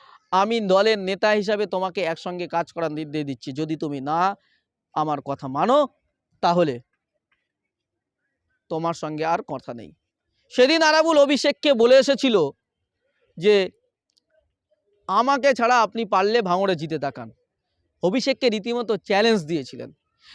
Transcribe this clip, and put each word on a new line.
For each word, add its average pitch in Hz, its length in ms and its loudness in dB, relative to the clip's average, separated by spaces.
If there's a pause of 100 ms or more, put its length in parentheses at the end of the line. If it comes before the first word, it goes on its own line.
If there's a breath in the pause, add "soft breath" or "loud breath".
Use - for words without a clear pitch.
(300 soft breath)
"আমি 220 300 0
দলের 202 380 2
নেতা 196 320 -2
হিসাবে 208 360 0
তোমাকে 185 360 -6
একসঙ্গে 175 440 -6
কাজ 170 260 -6
করার 165 200 -4
নির্দেশ 151 320 -6
দিচ্ছি, 139 280 -10
যদি 156 240 -6
তুমি 143 240 -6
না 170 360 -2 (580)
আমার 151 260 -4
কথা 139 280 -8
মানো, 226 400 0 (520)
তাহলে 170 400 0 (1900)
তোমার 165 260 -4
সঙ্গে 156 300 -8
আর 170 180 -2
কথা 131 320 -12
নেই।" 95 180 -18 (600)
সেদিন 311 300 4
আরাবুল 311 360 4
অভিষেককে 285 560 2
বলে 240 240 6
এসেছিল 269 380 2 (1000)
যে, 190 340 2 (1400)
"আমাকে 254 460 2
ছাড়া 240 280 2
আপনি 226 220 -2
পারলে 208 380 2
ভাঙড়ে 190 320 0
জিতে 156 240 -6
দেখান।" 127 320 -8 (720)
অভিষেককে 247 460 0
রীতিমতো 220 480 -4
চ্যালেঞ্জ 208 480 0
দিয়েছিলেন। 135 480 -8 (420 loud breath)